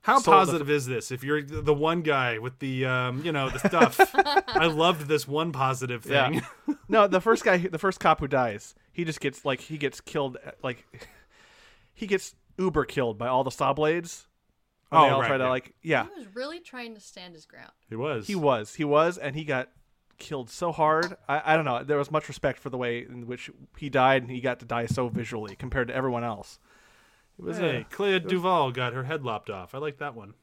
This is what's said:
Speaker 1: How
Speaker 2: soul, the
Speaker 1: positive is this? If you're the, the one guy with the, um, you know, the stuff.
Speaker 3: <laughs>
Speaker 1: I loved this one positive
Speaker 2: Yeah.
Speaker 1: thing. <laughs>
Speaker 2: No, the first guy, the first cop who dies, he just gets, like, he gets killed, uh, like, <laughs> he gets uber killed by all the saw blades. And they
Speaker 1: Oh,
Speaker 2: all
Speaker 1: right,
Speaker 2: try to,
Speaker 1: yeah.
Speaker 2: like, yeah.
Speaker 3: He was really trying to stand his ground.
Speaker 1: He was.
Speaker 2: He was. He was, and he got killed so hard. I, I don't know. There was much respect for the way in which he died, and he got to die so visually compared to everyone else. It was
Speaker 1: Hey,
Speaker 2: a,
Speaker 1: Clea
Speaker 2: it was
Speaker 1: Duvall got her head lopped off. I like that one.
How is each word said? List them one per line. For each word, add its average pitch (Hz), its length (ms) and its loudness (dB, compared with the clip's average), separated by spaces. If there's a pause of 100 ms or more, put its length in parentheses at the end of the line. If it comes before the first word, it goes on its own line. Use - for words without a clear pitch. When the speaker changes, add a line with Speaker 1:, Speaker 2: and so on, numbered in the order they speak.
Speaker 1:
How 254 180 4
Speaker 2:
soul, 202 160 6
the 196 60 10
Speaker 1:
positive 170 300 2
is 147 160 2
this? 123 260 -6
If 127 100 -8
you're 143 200 0
the, 151 180 -10
the 151 140 4
one 160 280 0
guy 131 360 2
with 127 200 -8
the, 131 280 -2
um, 127 380 0
you 170 60 -2
know, 139 200 0
the - 100 -6
stuff. - 380 4
Speaker 3:
<laughs> 381 160 8
Speaker 1:
I 285 520 2
loved 156 400 2
this 143 220 0
one 156 240 -2
positive 131 540 -2
Speaker 2:
Yeah. 139 240 2
Speaker 1:
thing. 165 200 -2
<laughs> - 40 -20 (360)
Speaker 2:
No, 208 160 6
the 185 140 4
first 226 240 2
guy, 190 140 6
the 170 200 -4
first 190 220 -2
cop 160 200 4
who 151 60 -4
dies, 127 480 -2 (180)
he 175 120 -4
just 160 160 -6
gets, - 240 -6
like, 135 160 -2
he - 160 -12
gets 143 240 -4
killed, 135 440 -4
uh, - 80 -14 (100)
like, 127 240 -8 (600)
<laughs> - 480 -20
he 226 120 -10
gets 190 280 -2 (220)
uber 156 300 0
killed 117 320 -4
by 117 100 -4
all 127 160 2
the 131 60 -4
saw 135 240 0
blades. 165 520 -2 (640)
And 151 120 8
they 147 40 10
Speaker 1:
Oh, 139 100 6
Speaker 2:
all 135 40 2
Speaker 1:
right, 123 80 2
Speaker 2:
try 135 80 2
to, 131 80 0
Speaker 1:
yeah. 127 60 2
Speaker 2:
like, 127 320 -4
yeah. 147 320 0
Speaker 3:
He 359 100 -16
was 196 100 -20
really 294 260 -8
trying 240 340 -16
to 208 60 -20
stand 180 340 -20
his 156 100 -20
ground. - 280 -20 (180)
Speaker 1:
He 113 40 -10
was. 117 320 -6
Speaker 2:
He 202 80 -6
was. 135 420 2
He 151 80 -2
was, 156 340 4
and 135 180 -6
he 160 80 -8
got 131 240 -4 (480)
killed 131 320 -10
so 170 240 -4
hard. 160 420 2 (140)
I, 147 160 0
I 156 120 4
don't 160 100 0
know. 127 180 -2
There 143 140 0
was 143 120 -2
much 156 160 -2
respect 139 320 -4
for 139 120 -12
the 127 80 -8
way 120 220 -2
in 120 260 -14
which 120 240 -12 (260)
he 143 140 -8
died, 131 320 6
and 120 80 -10
he 127 100 -6
got 123 200 -2
to - 40 -18
die 117 220 -4
so 123 220 -2
visually 110 480 -6
compared 127 320 -2
to 123 60 -10
everyone 127 300 -2
else. 107 340 -8 (800)
It - 60 -16
was 170 140 -8
Speaker 1:
Hey, 139 240 -2
Speaker 2:
a, - 20 -12
Speaker 1:
Clea 196 320 -2
Speaker 2:
it 175 80 -2
was 190 80 -4
Speaker 1:
Duvall 175 400 2
got 123 220 -4
her 131 100 -6
head 147 200 -6
lopped 110 260 -6
off. 95 240 -12
I 131 40 -10
like 147 200 -8
that 143 160 -10
one. 107 180 -18 (100)